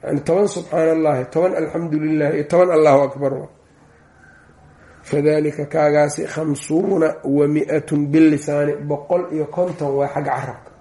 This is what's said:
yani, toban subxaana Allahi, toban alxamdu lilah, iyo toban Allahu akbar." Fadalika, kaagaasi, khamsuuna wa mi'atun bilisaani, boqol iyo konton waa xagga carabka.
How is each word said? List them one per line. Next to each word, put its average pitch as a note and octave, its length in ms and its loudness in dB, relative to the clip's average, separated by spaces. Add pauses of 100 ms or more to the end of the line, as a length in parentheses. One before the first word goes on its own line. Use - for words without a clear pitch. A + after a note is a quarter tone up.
yani, C#3 180 -4
toban F#3+ 280 2
subxaana E3 440 -2
Allahi, D3+ 400 0
toban F3+ 220 2
alxamdu D#3+ 460 -4
lilah, D3+ 340 0
iyo D3 100 -2
toban F3+ 260 4
Allahu D3+ 380 6
akbar." C3+ 240 -4 (1700)
Fadalika, D3+ 640 0
kaagaasi, D3+ 640 0
khamsuuna D#3+ 800 -2 (160)
wa C#3+ 240 2
mi'atun D3 520 0 (120)
bilisaani, D3 600 2 (160)
boqol F3 340 -2 (100)
iyo D3+ 140 -4
konton E3 500 -4
waa C#3 120 0
xagga C#3+ 220 -6
carabka. B2+ 400 -8 (100)